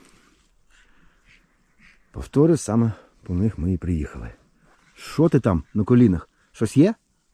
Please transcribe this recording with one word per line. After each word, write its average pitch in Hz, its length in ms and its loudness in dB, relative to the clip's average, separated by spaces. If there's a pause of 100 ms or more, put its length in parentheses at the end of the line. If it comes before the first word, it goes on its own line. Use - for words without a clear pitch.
(2000)
Повторюю, 156 440 2
саме 113 360 -2 (300)
по 92 120 -8
них 104 240 -2
ми 85 140 -2
і 90 60 -4
приїхали. 73 520 -8 (640)
Що - 340 -2
ти 139 120 0
там 87 240 -2 (100)
на 104 100 -2
колінах? 117 440 2 (240)
Щось - 240 -6
є? 185 180 4 (400)